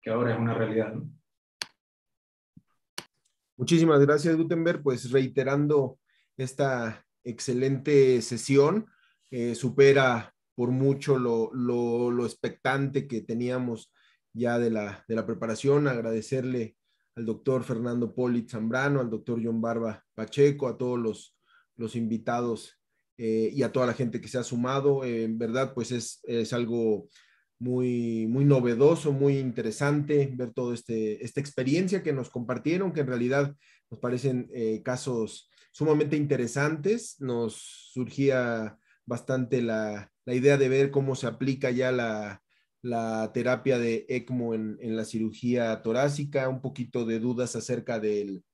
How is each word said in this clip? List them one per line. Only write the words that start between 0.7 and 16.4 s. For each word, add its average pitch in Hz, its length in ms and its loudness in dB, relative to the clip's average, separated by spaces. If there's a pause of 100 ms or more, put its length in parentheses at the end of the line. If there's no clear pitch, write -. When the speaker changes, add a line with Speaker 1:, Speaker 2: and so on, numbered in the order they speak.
Speaker 1:
¿no? - 160 -8 (2500)
Speaker 2:
Muchísimas 160 460 6
gracias, 147 340 4
Gutenberg. 165 480 0
Pues 127 280 -2
reiterando 135 840 2 (380)
esta 127 720 -4 (180)
excelente 131 960 4
sesión, 139 680 2 (440)
eh, 120 240 -2
supera 131 760 6 (240)
por 123 160 0
mucho 139 460 2
lo, 117 360 0
lo, 120 580 0
lo 120 140 0
expectante 135 840 -2
que 110 140 -6
teníamos 120 680 -4 (420)
ya 120 260 0
de 120 100 2
la, 104 380 -4
de 113 80 -4
la 110 100 -2
preparación. 139 640 0
Agradecerle 117 880 -4 (400)